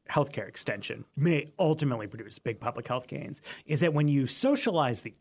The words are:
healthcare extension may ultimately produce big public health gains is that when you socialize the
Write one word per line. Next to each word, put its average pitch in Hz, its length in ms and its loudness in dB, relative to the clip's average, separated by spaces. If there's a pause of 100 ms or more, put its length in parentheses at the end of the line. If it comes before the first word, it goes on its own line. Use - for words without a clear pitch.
healthcare 143 380 0
extension 113 580 -6 (120)
may 147 420 2
ultimately 147 480 2
produce 107 320 -14
big 113 220 -6
public 120 260 -6
health 123 220 -4
gains - 340 -10 (240)
is 147 140 0
that 165 120 4
when 147 140 4
you 139 220 4
socialize 175 720 2
the - 200 -12